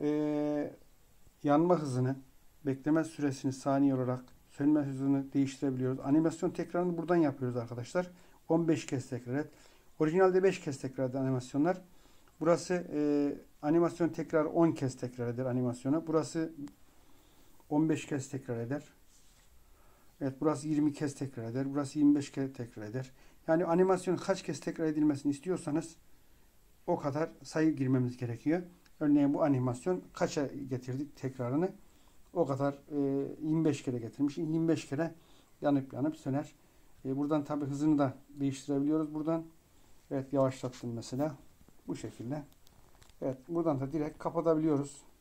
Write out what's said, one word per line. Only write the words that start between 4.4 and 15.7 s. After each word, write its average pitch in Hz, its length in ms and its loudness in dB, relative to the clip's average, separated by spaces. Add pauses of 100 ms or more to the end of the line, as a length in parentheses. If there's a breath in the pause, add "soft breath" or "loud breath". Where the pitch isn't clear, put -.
sönme 147 300 2
hızını 139 520 0
değiştirebiliyoruz. 131 680 0
Animasyon 160 500 2
tekrarını 175 480 -2
buradan 165 180 2
yapıyoruz 135 400 2
arkadaşlar. 120 540 -6 (380 soft breath)
On 165 200 2
beş 151 180 2
kez 127 220 -4
tekrar 123 260 -6
et. 151 160 -4 (480 soft breath)
Orijinalde 185 440 4
beş 185 180 4
kez 139 180 -6
tekrar 131 320 -4
eden 135 120 -2
animasyonlar. 139 600 0 (580 soft breath)
Burası, 170 520 2
e, 147 400 2 (300)
animasyon 165 460 2
tekrar 156 360 0
on 165 280 4
kez 131 240 -2
tekrar 120 320 -6
eder 120 180 -2
animasyonu. 127 600 0